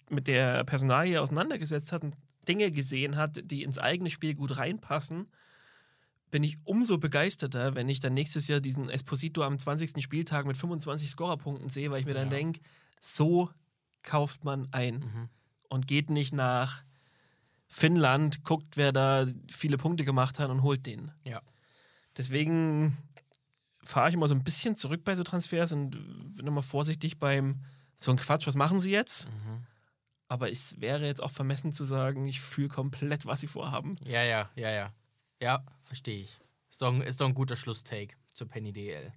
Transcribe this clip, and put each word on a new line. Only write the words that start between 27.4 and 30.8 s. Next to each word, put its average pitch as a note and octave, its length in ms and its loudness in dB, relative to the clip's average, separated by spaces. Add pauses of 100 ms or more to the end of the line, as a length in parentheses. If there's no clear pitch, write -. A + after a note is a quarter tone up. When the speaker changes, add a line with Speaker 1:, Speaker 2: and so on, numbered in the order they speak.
Speaker 1:
so - 160 2
ein B2+ 60 6
Quatsch, D3+ 300 2
was C#3 80 2
machen D#3 260 4
sie F#3+ 100 0
jetzt? - 360 0
Speaker 2:
Mhm. A2 380 -8 (640)
Speaker 1:
Aber B2 220 -2
es - 300 -8